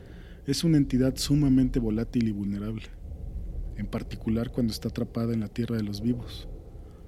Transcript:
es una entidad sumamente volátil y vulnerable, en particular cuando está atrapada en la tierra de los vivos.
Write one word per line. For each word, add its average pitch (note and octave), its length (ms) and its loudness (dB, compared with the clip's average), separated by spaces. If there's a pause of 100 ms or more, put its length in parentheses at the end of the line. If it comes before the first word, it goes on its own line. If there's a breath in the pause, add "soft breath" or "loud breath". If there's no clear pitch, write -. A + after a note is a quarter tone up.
(460 loud breath)
es C#3 180 0
una D#3+ 140 6
entidad C3 400 4
sumamente C3+ 640 6
volátil A2+ 480 2
y A2 40 2
vulnerable, G2+ 520 -4 (920)
en G2+ 120 -4
particular A2+ 640 -2
cuando A#2 200 2
está - 160 -6
atrapada A#2 460 -2
en A2+ 80 0
la G#2+ 80 -4
tierra A#2 260 -2
de A2 80 0
los G2+ 180 -4
vivos. A#2+ 460 -2 (600 loud breath)